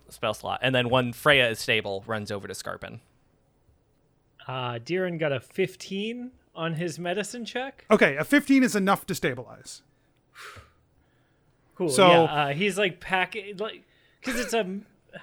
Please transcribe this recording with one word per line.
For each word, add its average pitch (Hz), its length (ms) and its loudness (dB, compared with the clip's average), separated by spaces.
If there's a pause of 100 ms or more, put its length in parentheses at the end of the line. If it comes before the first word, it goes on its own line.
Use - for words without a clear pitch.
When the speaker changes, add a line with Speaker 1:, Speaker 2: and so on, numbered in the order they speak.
Speaker 1:
spell 110 280 -4
slot, 95 260 -6
and 131 120 2
then 123 140 2
when 123 240 2
Freya 131 380 4
is 110 100 -4
stable, 107 480 -2
runs 107 240 -4
over 101 160 -8
to 95 60 -10
Scarpin. 95 460 -12 (1500)
Speaker 2:
Uh, 127 320 -6
Diran 175 400 -4
got 151 140 0
a 127 80 -2
fifteen 214 880 -6 (240)
on 165 200 -4
his 160 240 -4
medicine 196 440 -6
check. 254 480 -8
Speaker 3:
Okay, 185 240 4
a 151 80 -2
fifteen 277 400 4
is 202 140 0
enough 196 300 2
to 175 80 -4
stabilize. 110 640 -6 (1900)
Speaker 2:
Cool. 185 140 -2
Speaker 3:
So 185 200 8
Speaker 2:
Yeah, 170 120 10
uh, 147 320 2
he's, 185 240 -2
like, 202 240 -2
packing, 190 560 -4
like, 190 260 -10 (380)
'cause 247 180 -6
it's 233 140 -6
a, 202 260 -2 (440)